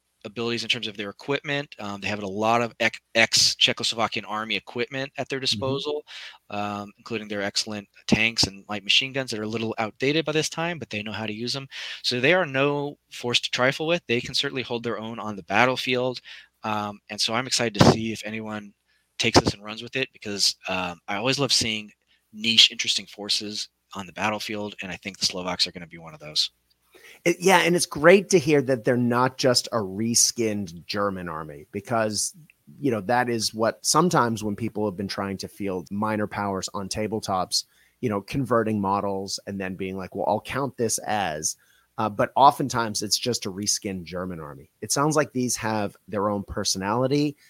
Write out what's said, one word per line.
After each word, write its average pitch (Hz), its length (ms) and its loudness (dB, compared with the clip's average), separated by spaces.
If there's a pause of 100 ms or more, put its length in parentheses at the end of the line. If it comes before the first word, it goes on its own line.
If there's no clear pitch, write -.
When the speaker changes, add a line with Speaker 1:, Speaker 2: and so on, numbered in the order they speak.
(240)
Speaker 1:
abilities 117 380 -4
in 113 60 -8
terms 113 180 -2
of 101 100 -8
their 101 140 -6
equipment. 143 720 -4
Um, 101 200 -8
they 98 60 -6
have 104 160 -4
a 101 40 -4
lot 110 360 2
of 113 160 -4
ex-, - 220 0 (160)
ex-Czechoslovakian 113 1120 2
army 107 260 -4
equipment 135 640 -4
at 127 100 -6
their 135 100 -4
Speaker 2:
Mm-hmm. 127 40 -6
Speaker 1:
disposal, 135 600 -2 (480)
um, 104 480 -6
including 107 280 -8
their 104 160 -4
excellent 104 460 -4 (180)
tanks 113 380 4
and 98 240 -10
light 104 160 -6
machine 131 280 2
guns 131 180 -4
that 107 100 -4
are 107 40 -2
a 107 40 -2
little 110 300 -2
outdated 135 460 0
by 160 60 -4
this 151 180 2
time, 165 300 -4
but 120 120 -10
they 104 120 -6
know 107 80 -10
how 107 160 -6
to 107 60 -4
use 117 200 -4
them. 135 140 -6 (360)
So 123 180 0
they 147 140 6
are 185 120 4
no 143 520 0 (120)
force 120 300 0
to - 100 -6
trifle 135 360 2
with. 170 200 0
They 120 140 2
can 131 140 -10
certainly 139 280 -2
hold 117 220 -6
their 107 160 -4
own 113 180 -8
on 104 160 -6
the 92 100 -14
battlefield. 123 760 2 (420)
Um, 104 380 -4 (100)
and 104 100 -6
so 113 140 0
I'm 127 140 0
excited 113 320 0
to 117 100 10
see 113 220 2
if - 120 -8
anyone 107 480 -10 (460)
takes 117 220 6
this 113 140 -2
and 101 100 -20
runs 110 180 -10
with 120 140 -8
it, 131 160 -2
because, 101 420 -2 (140)
um, 90 400 -4
I 101 80 -4
always 131 240 0
love 131 120 0
seeing 107 380 0 (420)
niche, 110 380 4
interesting 113 360 -2
forces 104 640 -4 (260)
on 95 120 -8
the 85 60 -18
battlefield, 104 680 -4
and 95 80 -8
I 87 60 -8
think 98 220 -12
the - 80 0
Slovaks 90 400 -2
are - 60 -10
gonna - 140 -14
be 165 120 -20
one 165 160 -18
of 151 60 -20
those. 151 300 -4 (760)
Speaker 2:
It, 170 160 4
yeah, 180 180 8
and 170 180 4
it's 170 100 0
great 175 440 6
to 190 80 8
hear 143 240 6
that 123 220 0
they're 127 120 4
not 123 420 2
just - 340 4
a 117 40 0
reskinned 104 1120 0
German 98 420 -2
army, 78 440 -10
because, 110 640 -2 (460)
you 139 100 2
know, 110 120 0
that 120 260 2
is 113 260 -2
what 110 300 0
sometimes 139 580 4
when 104 140 -2
people 107 280 -4
have 98 120 -2
been 98 120 -4
trying 98 300 -4
to 95 100 -10
field 92 420 -6
minor 104 360 0
powers 98 480 -4
on 98 140 -6
tabletops, 101 760 -2 (360)
you 127 80 0
know, 101 120 0
converting 113 600 0
models 98 680 -2
and 98 140 -6
then 92 160 -4
being 95 200 -6
like, 90 180 -10
"Well, 98 120 -2
I'll 104 140 0
count 131 360 -4
this 113 220 0
as," 82 580 -2 (420)
uh, 110 100 0
but 110 260 0
oftentimes 120 680 4
it's 104 160 0
just 117 280 -2
a 101 40 -4
reskinned 95 540 -4
German 90 360 -6
army. 71 300 -14 (100)
It - 120 -4
sounds 147 240 2
like 147 160 0
these 123 240 0
have 110 400 -2 (120)
their 101 200 0
own 101 140 0
personality 127 920 0 (140)